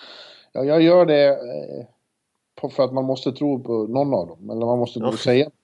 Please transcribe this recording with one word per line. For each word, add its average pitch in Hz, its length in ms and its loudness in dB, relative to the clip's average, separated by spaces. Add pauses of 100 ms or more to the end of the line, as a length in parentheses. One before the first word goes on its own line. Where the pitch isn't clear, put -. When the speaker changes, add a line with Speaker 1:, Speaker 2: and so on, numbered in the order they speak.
(520)
Speaker 1:
Ja, 123 120 -6
jag 151 180 2
gör 175 240 6
det, 147 240 4
eh, - 560 -6 (760)
på, 139 80 -6
för 135 140 0
att 127 100 0
man 131 120 -2
måste 135 260 -4
tro 131 320 -4
på 120 100 -6
någon 123 400 -2
av 87 140 -2
dem. 87 220 -18
Eller 113 160 -4
man 123 140 0
måste 120 200 -4
Speaker 2:
Ja. 120 120 -2
Speaker 1:
säga 127 380 0 (140)